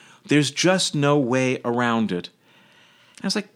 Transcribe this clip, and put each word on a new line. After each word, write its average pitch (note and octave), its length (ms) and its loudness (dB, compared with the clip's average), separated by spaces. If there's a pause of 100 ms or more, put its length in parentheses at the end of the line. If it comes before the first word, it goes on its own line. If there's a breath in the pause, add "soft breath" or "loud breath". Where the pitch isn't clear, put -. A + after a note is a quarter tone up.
(260 soft breath)
There's C#3+ 260 2
just F3+ 440 0
no C#3+ 220 2
way B2+ 480 0
around A#2 480 0
it." F2 160 -6 (880 soft breath)
And - 80 -10
I - 20 -2
was G3 80 -2
like, G3+ 200 -6